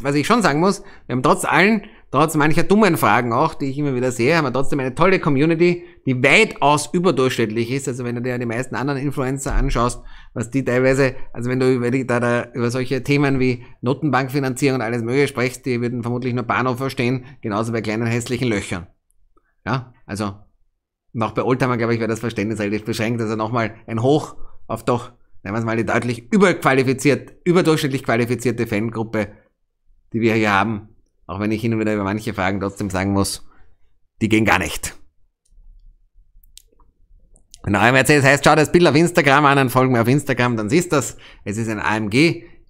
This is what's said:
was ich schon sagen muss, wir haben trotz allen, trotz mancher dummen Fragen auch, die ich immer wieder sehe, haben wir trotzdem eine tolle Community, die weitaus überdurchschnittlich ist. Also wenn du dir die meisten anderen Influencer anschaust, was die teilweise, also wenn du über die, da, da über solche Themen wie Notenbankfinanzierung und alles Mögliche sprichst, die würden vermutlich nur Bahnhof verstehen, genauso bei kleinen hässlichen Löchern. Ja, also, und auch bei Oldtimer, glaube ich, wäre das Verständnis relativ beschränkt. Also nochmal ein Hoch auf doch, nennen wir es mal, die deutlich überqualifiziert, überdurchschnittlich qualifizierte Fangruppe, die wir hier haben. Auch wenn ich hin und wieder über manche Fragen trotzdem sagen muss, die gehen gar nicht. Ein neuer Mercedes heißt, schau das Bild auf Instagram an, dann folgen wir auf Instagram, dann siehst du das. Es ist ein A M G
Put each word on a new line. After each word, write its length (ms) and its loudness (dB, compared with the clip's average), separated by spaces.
was 140 -2
ich 120 0
schon 160 2
sagen 180 2
muss, 220 0
wir 80 -6
haben 80 -2
trotz 220 2
allen, 380 4
trotz 240 2
mancher 280 4
dummen 340 4
Fragen 380 2
auch, 200 0
die 120 -6
ich 100 -4
immer 180 -2
wieder 160 0
sehe, 260 2
haben 80 0
wir 100 -2
trotzdem 260 2
eine 140 -4
tolle 260 4
Community, 640 2
die 160 0
weitaus 720 2
überdurchschnittlich 760 0
ist. 180 -6
Also 160 -8
wenn 100 -6
du 80 -6
dir 160 -4
die 80 -4
meisten 280 -6
anderen 260 -4
Influencer 540 -4
anschaust, 480 0
was 180 -6
die 140 0
teilweise, 500 2
also 160 -4
wenn 100 -2
du 100 4
über 200 0
die, 160 -2
da, 140 0
da 320 -2
über 180 -2
solche 320 -4
Themen 380 2
wie 260 -2
Notenbankfinanzierung 960 -2
und 60 -4
alles 200 -4
Mögliche 260 0
sprichst, 380 -4
die 160 -2
würden 200 -4
vermutlich 300 -4
nur 120 -4
Bahnhof 340 -2
verstehen, 480 -4
genauso 300 -2
bei 100 -4
kleinen 240 -4
hässlichen 420 -2
Löchern. 380 -4
Ja, 260 -6
also, 300 -6
und 100 -4
auch 100 -4
bei 100 -4
Oldtimer, 340 0
glaube 180 0
ich, 60 -4
wäre 80 -4
das 120 -4
Verständnis 400 -4
relativ 260 -4
beschränkt. 340 -4
Also 160 -4
nochmal 400 -4
ein 160 -6
Hoch 340 0
auf 180 -8
doch, 280 -2
nennen 120 -6
wir 40 -2
es 60 -4
mal, 120 -2
die 80 -2
deutlich 480 -4
überqualifiziert, 1000 2
überdurchschnittlich 580 2
qualifizierte 640 -2
Fangruppe, 640 -4
die 80 -2
wir 140 2
hier 180 2
haben. 360 0
Auch 120 -10
wenn 140 -2
ich 80 -4
hin 140 -2
und 60 -2
wieder 140 0
über 80 -2
manche 320 -4
Fragen 260 -2
trotzdem 280 -6
sagen 240 -2
muss, 340 -2
die 60 0
gehen 180 2
gar 120 4
nicht. 380 -6
Ein 100 -2
neuer 200 4
Mercedes 320 4
heißt, 200 4
schau 120 6
das 160 2
Bild 160 6
auf 80 4
Instagram 480 4
an, 120 6
dann 140 2
folgen 240 2
wir 60 4
auf 80 2
Instagram, 480 0
dann 140 -4
siehst 220 0
du 40 2
das. 220 -4
Es 140 -6
ist 100 -4
ein 100 -6
A 180 -2
M 140 -4
G 340 2